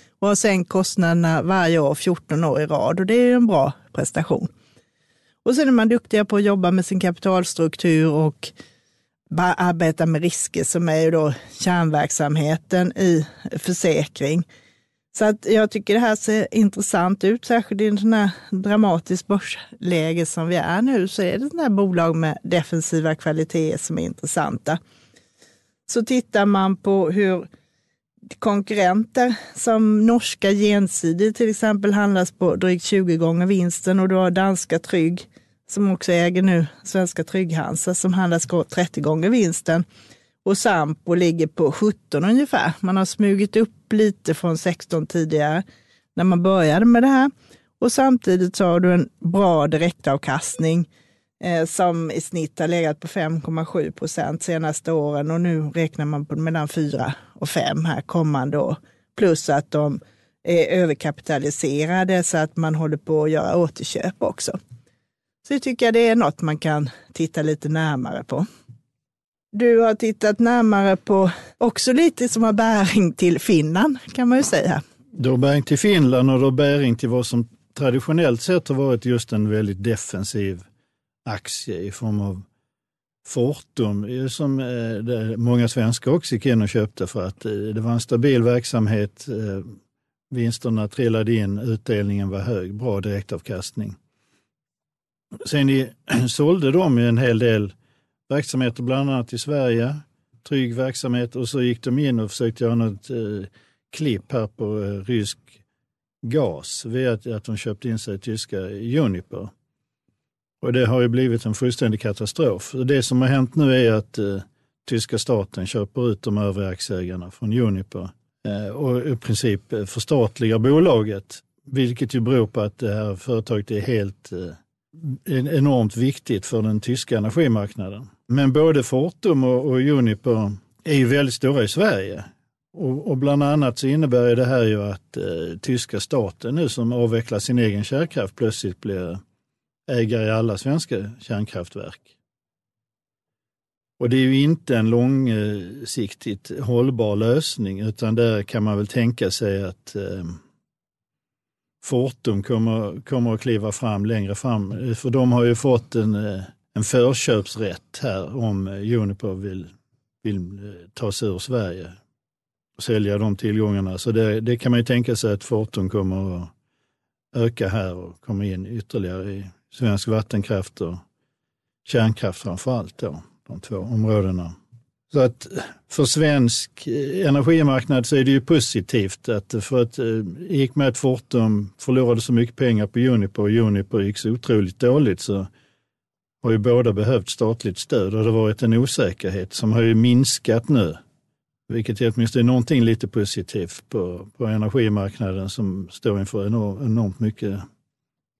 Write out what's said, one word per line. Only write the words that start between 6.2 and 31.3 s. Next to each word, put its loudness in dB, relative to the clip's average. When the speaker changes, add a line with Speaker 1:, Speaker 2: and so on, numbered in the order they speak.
Speaker 1:
på 0
att 4
jobba 2
med 2
sin -2
kapitalstruktur 2
och -2
ba-, 2
arbeta 2
med 0
risker -2
som 0
är 2
ju 4
då 2
kärnverksamheten 0
i 2
försäkring. -2
Så 2
att 0
jag 4
tycker -2
det 4
här 2
ser 0
intressant 2
ut, 2
särskilt 0
i 2
en 0
sån 4
här 4
dramatisk 0
börsläge -2
som -4
vi 0
är 0
nu, 2
så -4
är -2
det -4
såna -4
här 0
bolag 2
med -2
defensiva 0
kvaliteter -2
som -6
är -4
intressanta. -4
Så 0
tittar 2
man 2
på 0
hur 0
konkurrenter 2
som 4
norska 2
Gjensidige 2